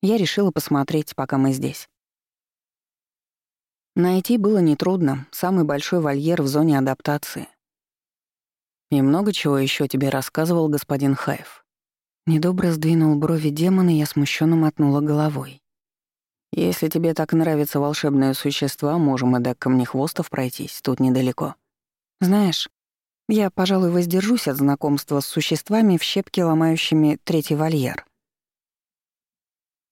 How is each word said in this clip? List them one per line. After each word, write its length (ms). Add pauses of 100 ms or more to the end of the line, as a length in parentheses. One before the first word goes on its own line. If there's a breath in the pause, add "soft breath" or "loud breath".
Я 160
решила 320
посмотреть, 640
пока 240
мы 140
здесь». 360 (2000)
Найти 380
было 220
нетрудно, 720
самый 340
большой 360
вольер 420
в 40
зоне 320
адаптации. 680 (1400)
«И 100
много 320
чего 240
еще 300
тебе 240
рассказывал 580
господин 460
Хаев?» 500 (640)
Недобро 460
сдвинул 440
брови 320
демон, 400
и 60
я 100
смущенно 500
мотнула 460
головой. 640 (880)
«Если 380
тебе 240
так 180
нравится 480
волшебное 540
существо, 640
можем 400
и 20
до 140
Камнехвостов 720
пройтись, 540
тут 180
недалеко». 540 (640)
«Знаешь, 480 (640)
я, 180
пожалуй, 420
воздержусь 560
от 120
знакомства 600
с 60
существами 720
в 60
щепки, 400
ломающими 840
третий 300
вольер». 500 (1900)